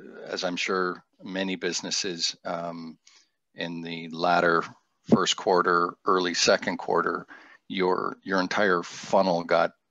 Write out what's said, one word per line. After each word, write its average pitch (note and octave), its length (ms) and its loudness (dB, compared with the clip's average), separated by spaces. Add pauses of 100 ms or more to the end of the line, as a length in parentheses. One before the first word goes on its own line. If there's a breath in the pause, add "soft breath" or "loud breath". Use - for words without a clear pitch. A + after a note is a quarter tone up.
(260)
as F#2+ 180 -4
I'm F2+ 120 -2
sure F2+ 460 0 (200)
many F#2+ 340 -4
businesses, E2+ 880 -4
um, E2+ 540 -8 (580 soft breath)
in E2+ 260 -8
the E2 280 -10
latter E2+ 520 2 (460)
first - 280 2
quarter, F2 580 2 (120)
early F2+ 280 2
second F#2 440 2
quarter, F2 480 -2 (420 loud breath)
your, F#2 540 0
your F#2+ 180 0
entire F2+ 440 2
funnel F#2 580 2
got E2+ 300 2 (180)